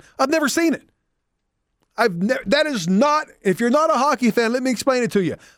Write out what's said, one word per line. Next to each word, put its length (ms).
I've 120
never 180
seen 260
it. 140
I've 180
ne-, 320
that 200
is 220
not, 380
if 180
you're 100
not 200
a 80
hockey 320
fan, 220
let 100
me 80
explain 320
it 100
to 100
you. 140